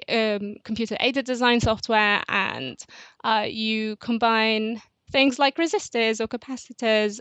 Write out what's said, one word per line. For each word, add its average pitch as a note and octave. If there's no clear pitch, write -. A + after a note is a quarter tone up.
um, G#3
computer-aided A3+
design A#3+
software, G#3+
and, -
uh, A3
you A3
combine A3
things C4+
like C#4
resistors A#3
or A3
capacitors A3